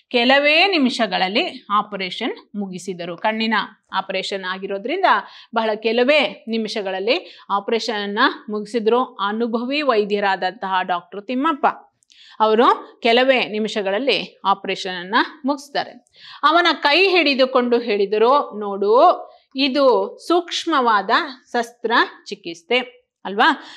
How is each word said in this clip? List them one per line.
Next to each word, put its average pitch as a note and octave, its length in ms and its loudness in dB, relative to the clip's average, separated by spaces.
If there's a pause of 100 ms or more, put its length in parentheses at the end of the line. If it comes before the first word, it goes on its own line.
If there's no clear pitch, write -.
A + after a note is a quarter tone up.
ಕೆಲವೇ C#4+ 580 4
ನಿಮಿಷಗಳಲ್ಲಿ B3 1040 -2
ಆಪರೇಷನ್ G3+ 840 -6
ಮುಗಿಸಿದರು. F3+ 600 -10
ಕಣ್ಣಿನ A3 360 -2 (400)
ಆಪರೇಷನ್ F#3+ 520 -4
ಆಗಿರೋದ್ರಿಂದ G3 600 -6 (500)
ಬಹಳ A3+ 200 0
ಕೆಲವೇ A#3 720 0
ನಿಮಿಷಗಳಲ್ಲಿ G#3+ 1040 -4
ಆಪರೇಷನ್ G#3 540 -4
ಅನ್ನ G3+ 160 -4 (300)
ಮುಗಿಸಿದ್ರು G#3+ 540 -2
ಅನುಭವಿ A#3 800 -4
ವೈದ್ಯರಾದಂತಹ G3 1000 -2
ಡಾಕ್ಟರ್ F#3 460 -6
ತಿಮ್ಮಪ್ಪ C#4 380 -2 (720)
ಅವರು A3 640 2
ಕೆಲವೇ B3 440 4
ನಿಮಿಷಗಳಲ್ಲಿ G#3 1000 -2
ಆಪರೇಷನ್ F#3+ 540 -2
ಅನ್ನ F#3 160 -4 (300)
ಮುಗಿಸ್ತಾರೆ. - 600 -6 (380)
ಅವನ E4+ 300 4
ಕೈ D#4 340 2
ಹಿಡಿದುಕೊಂಡು C4 720 2
ಹೇಳಿದರು, G#3+ 800 0
"ನೋಡು, G#3 720 2 (260)
ಇದು C4 600 0 (100)
ಸೂಕ್ಷ್ಮವಾದ C4+ 800 0 (420)
ಶಸ್ತ್ರ A#3 400 -4 (340)
ಚಿಕಿತ್ಸೆ - 800 -6 (200)
ಅಲ್ವಾ? B3+ 380 2 (140)